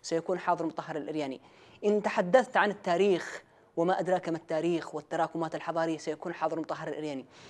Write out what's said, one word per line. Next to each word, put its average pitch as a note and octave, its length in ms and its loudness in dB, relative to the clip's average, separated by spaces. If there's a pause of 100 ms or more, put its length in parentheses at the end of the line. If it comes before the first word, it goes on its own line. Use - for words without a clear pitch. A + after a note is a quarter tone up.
سيكون E3 360 -2
حاضر E3+ 280 0
مطهر D#3 300 -6
الإرياني. C#3+ 440 -6 (440)
إن G#3 180 4
تحدثت G#3 540 4
عن G3+ 140 4
التاريخ F#3+ 720 2 (340)
وما F3 240 2
أدراك F3+ 280 0
ما D#3+ 80 -2
التاريخ D#3+ 580 -2
والتراكمات D#3+ 600 -2
الحضارية E3 440 -2
سيكون D#3+ 360 -6
حاضر E3+ 260 -2
مطهر D#3 280 -6
الإرياني. D3 380 -6 (240)